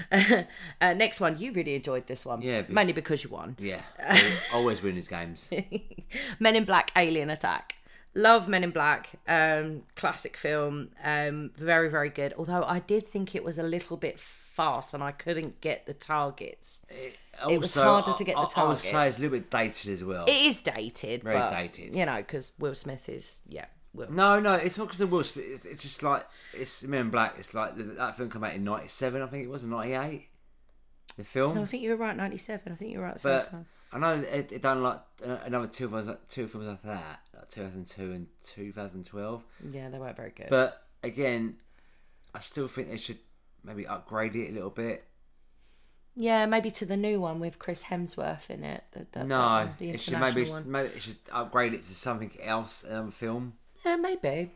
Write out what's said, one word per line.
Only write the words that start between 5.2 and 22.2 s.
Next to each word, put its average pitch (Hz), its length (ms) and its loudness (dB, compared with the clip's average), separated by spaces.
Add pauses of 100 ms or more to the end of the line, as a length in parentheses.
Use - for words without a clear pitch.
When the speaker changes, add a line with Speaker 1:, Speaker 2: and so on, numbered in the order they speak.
Speaker 1:
<laughs> - 440 -8
Men 220 180 6
in 220 80 6
Black, 190 320 4
Alien 160 320 4
Attack. - 460 -2 (400)
Love 214 340 8
Men 190 160 4
in 175 60 0
Black. 151 400 2 (180)
Um, 156 540 4 (120)
classic - 420 -4
film. 147 540 -2 (140)
Um, 147 520 -2
very, 165 340 4
very 151 200 2
good. 139 280 -2
Although 170 260 0
I 175 160 0
did 208 280 2
think 196 260 -6
it - 100 -4
was 160 140 -4
a 165 40 -2
little 170 360 -4
bit - 200 -4
fast - 760 -4
and 143 80 -4
I 143 100 -4
couldn't 160 480 -4
get 151 260 -2
the 143 80 -8
targets. - 920 -4
Speaker 2:
It, 131 280 -12 (340)
Speaker 1:
It 170 100 6
was 170 160 0
Speaker 2:
also, 139 140 6
Speaker 1:
harder 202 240 6
to 202 100 -2
get 175 100 0
the 143 60 2
Speaker 2:
I, 165 220 2
I, - 20 8
I 160 40 4
would 147 100 2
say - 140 -2
Speaker 1:
targets. 143 240 4
Speaker 2:
it's - 20 -10
a 131 40 -2
little 135 160 0
bit - 120 -8
dated 110 420 0
as 90 120 -4
well. 90 200 -4
Speaker 1:
It 262 60 6 (160)
is - 160 4
dated, 117 600 -4
Speaker 2:
Very 110 140 2
Speaker 1:
but, 120 120 2
Speaker 2:
dated. 87 440 -6
Speaker 1:
you 180 120 2
know, 117 160 -2